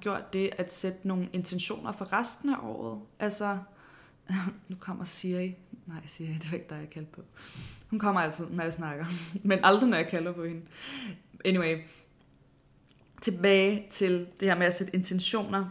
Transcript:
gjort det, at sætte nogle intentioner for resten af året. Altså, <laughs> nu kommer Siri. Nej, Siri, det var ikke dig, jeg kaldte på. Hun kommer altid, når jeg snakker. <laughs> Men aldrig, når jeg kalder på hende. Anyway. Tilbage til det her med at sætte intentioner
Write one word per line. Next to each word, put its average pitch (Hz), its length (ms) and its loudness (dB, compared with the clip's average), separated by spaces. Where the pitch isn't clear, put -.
gjort - 320 -4
det, 190 260 0
at 180 140 0
sætte 185 360 -2
nogle 185 240 0
intentioner 180 600 -4
for 190 200 -6
resten 240 380 0
af 269 120 2
året. 113 380 -6
Altså, 202 400 0
<laughs> 185 400 -2
nu 185 120 -8
kommer 185 240 -8
Siri. 180 520 -4
Nej, 160 200 -12
Siri, 160 260 -8
det 156 180 -4
var 170 40 -4
ikke 175 160 -8
dig, 156 60 -10
jeg 151 140 -10
kaldte 156 220 -12
på. - 100 -18
Hun 220 80 -2
kommer 202 220 4
altid, 160 300 0
når 170 140 -2
jeg 165 80 -2
snakker. 160 340 -6
<laughs> 180 140 -8
Men 196 200 6
aldrig, 214 280 8
når 196 60 6
jeg 160 120 2
kalder 175 240 -2
på 170 120 -6
hende. 170 180 -6
Anyway. 175 320 4
Tilbage 196 680 4
til 180 360 2
det 190 80 4
her 180 80 6
med 180 100 6
at 175 80 4
sætte 185 220 -2
intentioner 190 760 0